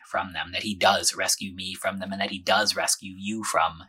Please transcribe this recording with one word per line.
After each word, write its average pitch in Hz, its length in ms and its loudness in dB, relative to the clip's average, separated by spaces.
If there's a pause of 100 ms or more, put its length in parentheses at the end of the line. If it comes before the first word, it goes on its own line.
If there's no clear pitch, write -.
from 90 280 -4
them, 82 180 -6
that - 120 -4
he 107 100 -2
does 90 400 4
rescue 95 400 0
me 95 180 -8
from 95 280 -4
them, 95 120 -6
and 98 80 -4
that 101 100 0
he 98 80 -6
does 95 380 2
rescue - 400 -2
you 101 260 -4
from 82 460 0